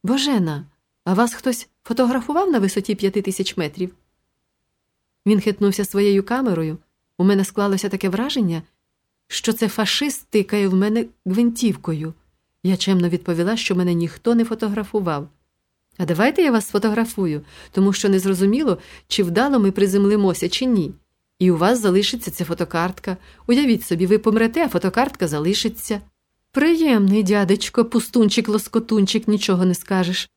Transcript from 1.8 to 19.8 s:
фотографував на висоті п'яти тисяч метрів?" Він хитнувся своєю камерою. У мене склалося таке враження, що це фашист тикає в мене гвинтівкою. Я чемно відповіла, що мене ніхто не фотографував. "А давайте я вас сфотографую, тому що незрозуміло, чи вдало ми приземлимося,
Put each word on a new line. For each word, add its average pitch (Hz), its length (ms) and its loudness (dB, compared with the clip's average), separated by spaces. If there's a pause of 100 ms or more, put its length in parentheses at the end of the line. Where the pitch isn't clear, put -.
фотографував 269 680 0
на 254 80 2
висоті 196 360 -2
п'яти 196 260 -2
тисяч 190 360 -4
метрів?" 180 380 -6 (1300)
Він 208 140 4
хитнувся 202 460 0
своєю 196 380 2
камерою. 185 540 -2 (400)
У 180 60 0
мене 196 220 4
склалося 202 440 -2
таке 190 200 -4
враження, 202 520 -2 (680)
що - 260 -4
це 226 140 -2
фашист 226 600 -4
тикає 202 380 0
в 185 60 0
мене 214 320 0 (200)
гвинтівкою. 185 880 -2 (500)
Я 185 140 0
чемно 185 320 2
відповіла, 175 480 -2
що 208 180 -2
мене 180 180 0
ніхто 170 420 -2
не 226 100 2
фотографував. 202 840 -4 (680)
"А 180 80 -4
давайте 185 360 2
я 302 100 4
вас 226 160 0
сфотографую, 208 720 -2 (300)
тому 196 220 2
що 202 160 0
незрозуміло, 196 680 2 (300)
чи - 160 0
вдало 233 360 2
ми 196 120 2
приземлимося, 196 800 2